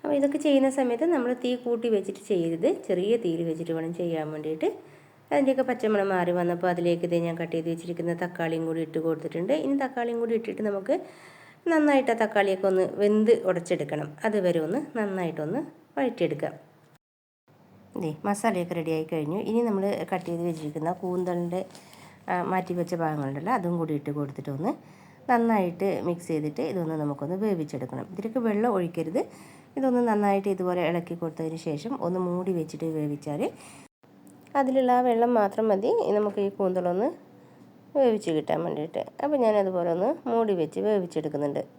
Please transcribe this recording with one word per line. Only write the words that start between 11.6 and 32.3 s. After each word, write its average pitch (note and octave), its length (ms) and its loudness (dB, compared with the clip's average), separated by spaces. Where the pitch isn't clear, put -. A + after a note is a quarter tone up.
നന്നായിട്ട് D4 460 4
ആ A3+ 60 2
തക്കാളിയൊക്കെ G3 500 2
ഒന്ന് F#3+ 160 4
വെന്ത് G#3+ 380 6
ഉടച്ചെടുക്കണം. D#3 640 0
അതുവരെ F#3 360 2
ഒന്ന് F3+ 220 -2
നന്നായിട്ടൊന്ന് F#3 680 -2
വഴറ്റിയെടുക്കാം. E3+ 600 -2
ദേ E3 160 -4
മസാലയൊക്കെ G3 520 -2
റെഡിയായി D#3+ 320 -2
കഴിഞ്ഞു. D#3+ 340 -2
ഇനി A3 220 0
നമ്മൾ G3+ 200 0
കട്ട് F3 220 -4
ചെയ്ത് E3+ 160 -4
വെച്ചിരിക്കുന്ന D#3+ 500 -4
കൂന്തളിൻ്റെ, F3+ 680 -2
ആ, F#3 200 -2
മാറ്റി F#3 300 -2
വെച്ച F3 220 -2
ഭാഗങ്ങളുണ്ടല്ലോ, D3+ 580 -2
അതും F3 240 -2
കൂടി D#3+ 180 -2
ഇട്ട് C#3+ 160 -4
കൊടുത്തിട്ട് C#3+ 400 -6
ഒന്ന് D#3+ 200 -2
നന്നായിട്ട് G3+ 600 2
മിക്സ് F3 240 -4
ചെയ്തിട്ട് D3+ 360 -2
ഇതൊന്ന് D#3+ 320 -2
നമുക്കൊന്ന് D3 420 -4
വേവിച്ചെടുക്കണം. E3 720 -4
ഇതിലേക്ക് G#3+ 300 -6
വെള്ളം A3+ 320 2
ഒഴിക്കരുത്. F3 500 -2
ഇതൊന്ന് B3+ 280 2
നന്നായിട്ട് G#3 480 2
ഇതുപോലെ F3+ 320 0
ഇളക്കി E3+ 340 0
കൊടുത്തതിന് E3 440 -4
ശേഷം D#3+ 420 -4
ഒന്ന് F3+ 180 0
മൂടി F3+ 340 -2